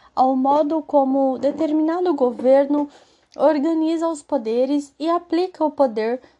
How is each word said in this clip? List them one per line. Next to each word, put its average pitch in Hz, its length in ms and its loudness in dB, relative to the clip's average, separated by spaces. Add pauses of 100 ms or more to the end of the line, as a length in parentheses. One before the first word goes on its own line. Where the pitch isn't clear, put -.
(160)
ao 262 180 2
modo 294 480 0
como 269 580 0
determinado 311 760 0
governo 277 760 2 (480)
organiza 320 720 0
os 320 140 -6
poderes 262 760 -2
e 311 120 -4
aplica 339 560 -2
o 302 40 2
poder 240 520 -2 (180)